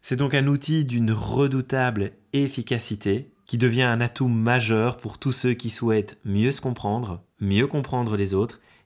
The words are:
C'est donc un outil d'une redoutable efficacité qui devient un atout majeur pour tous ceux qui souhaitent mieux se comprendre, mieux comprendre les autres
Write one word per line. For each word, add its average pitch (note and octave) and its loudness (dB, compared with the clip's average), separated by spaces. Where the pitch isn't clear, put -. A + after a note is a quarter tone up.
C'est - -4
donc C3+ 0
un C#3 2
outil C#3+ 2
d'une A#2+ 0
redoutable B2 0
efficacité A#2+ -2
qui A#2+ -4
devient A#2+ 4
un A#2+ 2
atout A#2+ 0
majeur A2+ 2
pour - -10
tous C3+ -2
ceux B2 0
qui A#2+ -6
souhaitent A2 0
mieux G#2 2
se - -6
comprendre, G#2+ -4
mieux G2+ 2
comprendre B2 -2
les G2 0
autres - 0